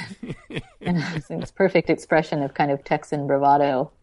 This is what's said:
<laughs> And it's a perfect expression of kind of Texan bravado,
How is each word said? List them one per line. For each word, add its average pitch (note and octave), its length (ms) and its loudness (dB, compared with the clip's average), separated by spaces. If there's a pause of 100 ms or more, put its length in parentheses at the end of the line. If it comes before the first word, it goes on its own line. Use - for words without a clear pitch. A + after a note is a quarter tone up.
(240)
<laughs> - 580 -12
And E3+ 220 -2 (260)
it's E3+ 220 -8
a - 20 -20
perfect F3+ 380 2
expression D#3 500 0
of C#3 140 -4
kind D3 160 0
of C#3 120 -2
Texan D3+ 440 -4
bravado, C#3 640 2 (120)